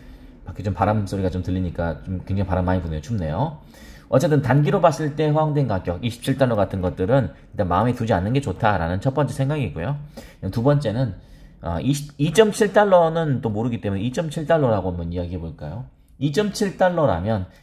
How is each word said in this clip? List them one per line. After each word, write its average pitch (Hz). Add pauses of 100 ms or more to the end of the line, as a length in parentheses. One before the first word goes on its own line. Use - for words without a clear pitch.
(440)
밖에 -
좀 98
바람 104
소리가 95
좀 90
들리니까 87
좀 92
굉장히 98
바람 90
많이 92
부네요. 80
춥네요. 95 (500)
어쨌든 143
단기로 147
봤을 151
때 151
호황된 147
가격, 90
이십칠 127
달러 123
같은 98
것들은 92 (220)
일단 98
마음에 98
두지 113
않는 95
게 139
좋다라는 95
첫 131
번째 135
생각이고요. 135 (520)
두 113
번째는, 123 (460)
어, 85
이십, 143
이점칠 202
달러는 165
또 117
모르기 113
때문에 98
이점칠 147
달러라고 117
한번 85
이야기해 87
볼까요? 80 (320)
이점칠 190
달러라면 113 (160)